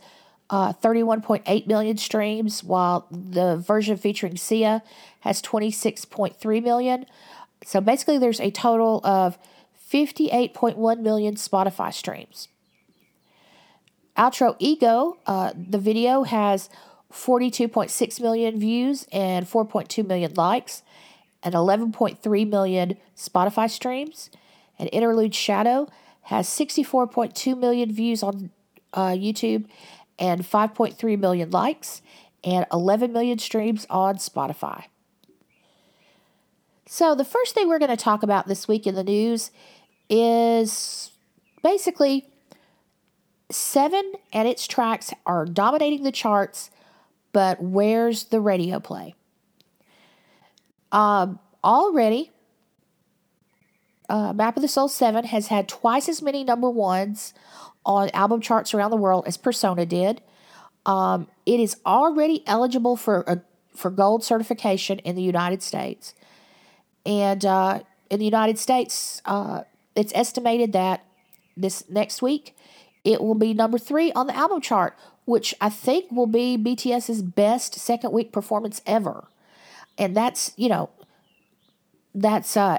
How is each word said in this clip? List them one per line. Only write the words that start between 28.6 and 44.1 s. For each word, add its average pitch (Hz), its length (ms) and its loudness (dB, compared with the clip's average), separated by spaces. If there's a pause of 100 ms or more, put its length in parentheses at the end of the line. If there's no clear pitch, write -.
uh, 190 180 0
YouTube 214 560 -2 (520)
and 180 260 0
five 214 300 0
point - 240 -2
three 220 180 0
million 180 340 0
likes 190 520 -2 (400)
and 180 300 0
eleven 202 400 2
million 233 260 0
streams 220 500 -2
on 190 280 0
Spotify. - 680 -8 (2000)
So 320 280 2
the 269 100 0
first 480 300 -2
thing 403 140 2
we're 330 100 2
gonna 269 180 0
talk 214 260 0
about 202 260 0
this 196 200 -6
week 214 180 0
in 185 100 -2
the 190 80 -2
news 220 460 0 (600)
is 233 1040 2 (500)
basically 302 640 2 (1300)
Seven 370 600 0 (200)